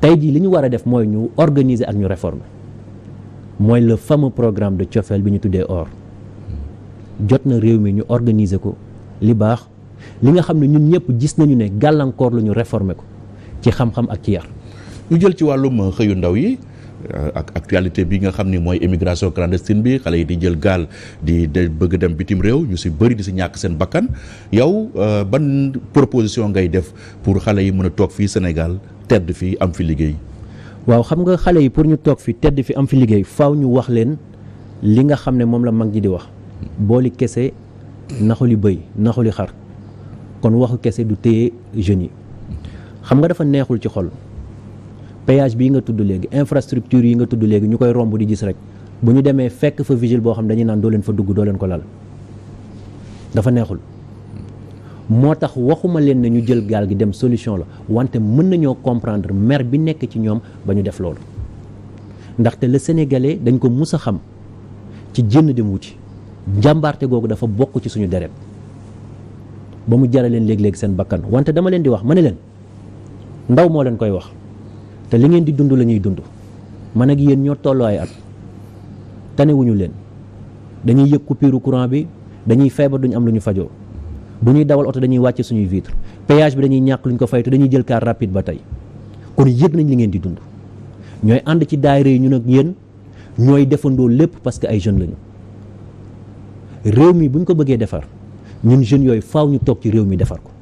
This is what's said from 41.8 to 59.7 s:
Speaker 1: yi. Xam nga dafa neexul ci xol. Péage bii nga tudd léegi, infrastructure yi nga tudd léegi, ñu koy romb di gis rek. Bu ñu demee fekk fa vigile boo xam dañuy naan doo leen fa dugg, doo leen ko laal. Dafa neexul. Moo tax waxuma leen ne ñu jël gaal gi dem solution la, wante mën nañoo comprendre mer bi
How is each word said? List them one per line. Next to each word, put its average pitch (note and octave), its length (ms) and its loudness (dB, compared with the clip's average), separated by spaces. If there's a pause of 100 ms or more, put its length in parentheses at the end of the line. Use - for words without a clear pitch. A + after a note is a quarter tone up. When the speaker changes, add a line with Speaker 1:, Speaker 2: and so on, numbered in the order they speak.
Speaker 1:
yi. - 60 -10 (920)
Xam C3 160 0
nga D#3+ 100 2
dafa E3+ 160 -2
neexul C#3 360 0
ci - 80 -4
xol. F#2 200 -4 (1160)
Péage C3+ 300 2
bii B2+ 140 2
nga C3+ 120 2
tudd A2+ 180 -4
léegi, F#2+ 320 -2
infrastructure C3 720 0
yi A#2+ 120 4
nga A#2+ 100 0
tudd A2+ 160 -2
léegi, G#2+ 260 2
ñu A2+ 80 0
koy A#2+ 160 2
romb A2+ 240 0
di A2 100 0
gis G#2 180 -2
rek. F#2+ 120 -4 (460)
Bu A#2 100 4
ñu C3+ 80 6
demee C3+ 300 2
fekk D3 320 -4
fa C#3 120 0
vigile A#2+ 260 2
boo A2+ 120 0
xam A2+ 140 -2
dañuy A2 180 0
naan A2 160 0
doo G#2+ 100 2
leen G#2+ 120 0
fa A2+ 100 -4
dugg, G2+ 220 -2
doo G#2 100 0
leen G2+ 140 -2
ko G2 80 -4
laal. F2+ 160 -4 (1500)
Dafa A2 160 0
neexul. A2 280 0 (1300)
Moo C3 240 4
tax D3+ 220 -6
waxuma D#3 440 0
leen C#3 200 2
ne A#2+ 100 0
ñu A#2 160 0
jël A#2+ 200 0
gaal G#2 220 -2
gi G2+ 80 -2
dem G2+ 160 0
solution A#2 460 -2
la, D#2+ 60 -6 (240)
wante A#2+ 300 -2
mën A2+ 300 2
nañoo D#3+ 320 0
comprendre G#2 540 -4
mer B2 300 2
bi B2 140 -2